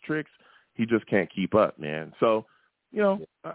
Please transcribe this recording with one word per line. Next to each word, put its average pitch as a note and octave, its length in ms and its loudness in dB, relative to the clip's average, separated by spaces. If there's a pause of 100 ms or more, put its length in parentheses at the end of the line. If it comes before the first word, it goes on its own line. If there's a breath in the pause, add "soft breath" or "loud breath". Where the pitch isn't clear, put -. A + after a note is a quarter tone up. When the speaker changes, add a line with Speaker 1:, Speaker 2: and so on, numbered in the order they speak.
Speaker 1:
tricks, D#3 240 -6 (440 soft breath)
he A2+ 120 -2
just A2+ 200 0
can't G2 280 2
keep F#2 200 -2
up, G#2 240 4
man. D#2 420 -8
So, A2 240 2 (480 soft breath)
you G#3+ 100 -4
know, G3 180 2
Speaker 2:
Yeah. - 340 -16